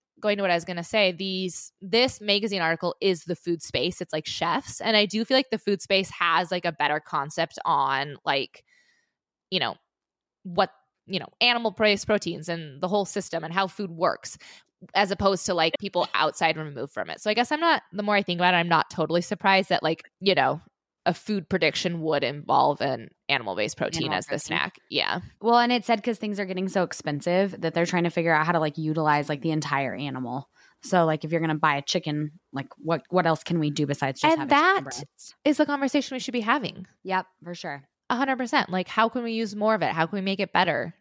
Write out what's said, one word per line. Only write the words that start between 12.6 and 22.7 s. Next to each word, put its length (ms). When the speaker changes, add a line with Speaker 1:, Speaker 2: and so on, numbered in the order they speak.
Speaker 1:
the 60
whole 180
system 380
and 100
how 120
food 240
works, 460
as 160
opposed 360
to, 80
like, 260
people 300
Speaker 2:
<laughs> 40
Speaker 1:
outside 440
removed 340
from 160
it. 140
So 80
I 40
guess 160
I'm 100
not, 300
the 120
more 120
I 80
think 180
about 120
it, 60
I'm 100
not 220
totally 320
surprised 480
that, 120
like, 200
you 140
know, 260
a 80
food 340
prediction 540
would 200
involve 600